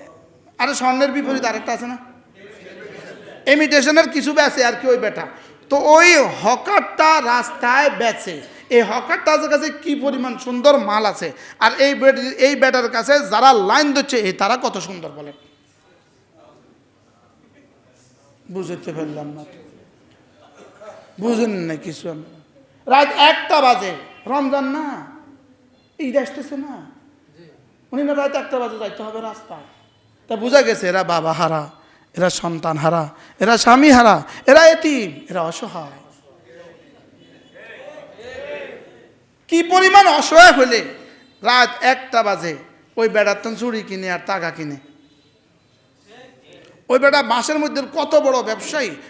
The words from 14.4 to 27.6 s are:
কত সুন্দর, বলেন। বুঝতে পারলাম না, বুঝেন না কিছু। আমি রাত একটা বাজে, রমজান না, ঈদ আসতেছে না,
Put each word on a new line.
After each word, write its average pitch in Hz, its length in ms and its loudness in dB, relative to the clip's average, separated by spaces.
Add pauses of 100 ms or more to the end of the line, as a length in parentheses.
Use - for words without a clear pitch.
কত 233 220 -6
সুন্দর, 170 300 -14
বলেন। 147 240 -18 (3250)
বুঝতে 175 400 -12
পারলাম 151 360 -12
না, 151 160 -16 (1800)
বুঝেন 226 300 -2
না 170 260 -6
কিছু। 170 340 -14
আমি 156 120 -14 (640)
রাত 277 300 4
একটা 311 440 2
বাজে, 202 340 0 (320)
রমজান 269 380 -4
না, 269 420 -8 (920)
ঈদ 269 180 -6
আসতেছে 277 400 -6
না, 269 340 -14 (1040)